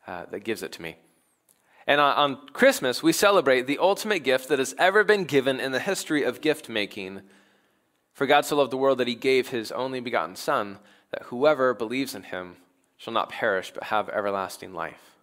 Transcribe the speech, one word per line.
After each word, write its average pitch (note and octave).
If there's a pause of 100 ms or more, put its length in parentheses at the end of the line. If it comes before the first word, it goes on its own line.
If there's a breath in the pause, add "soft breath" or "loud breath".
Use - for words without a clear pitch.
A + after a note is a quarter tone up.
uh, F2+
that F#2+
gives G2+
it -
to -
me." D#2+ (880 soft breath)
And D3
on, C#3
on C#3
Christmas, D3
we D#3+
celebrate D3
the C#3+
ultimate G3
gift C3
that C#3+
has C3
ever F#3+
been G3
given C3+
in C3
the B2+
history -
of A#2+
gift-making. G#2 (920 soft breath)
"For C#3
God D3
so D3+
loved C3
the C3
world C3+
that A#2+
he A#2+
gave B2+
his A2
only C3
begotten G#2+
Son, G#2 (340 soft breath)
that -
whoever C3
believes B2
in G2
him F2+ (400)
shall A2+
not G#2+
perish G2
but -
have G#2
everlasting F#2+
life." -